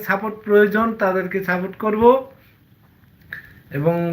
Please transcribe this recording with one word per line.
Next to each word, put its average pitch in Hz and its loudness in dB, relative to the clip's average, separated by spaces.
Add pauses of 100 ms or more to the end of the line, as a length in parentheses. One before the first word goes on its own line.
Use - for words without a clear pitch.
সাপোর্ট 202 -4 (100)
প্রয়োজন 208 4 (140)
তাদেরকে 185 -2 (120)
সাপোর্ট 185 -4
করব, 214 0 (1700)
এবং 165 0 (180)